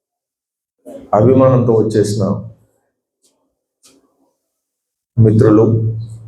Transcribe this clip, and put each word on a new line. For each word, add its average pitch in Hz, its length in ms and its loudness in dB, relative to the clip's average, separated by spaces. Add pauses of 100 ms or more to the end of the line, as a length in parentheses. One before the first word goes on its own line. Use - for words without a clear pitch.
(1160)
అభిమానంతో 120 580 2
వచ్చేసిన 104 520 -2 (3000)
మిత్రులు 110 480 4 (640)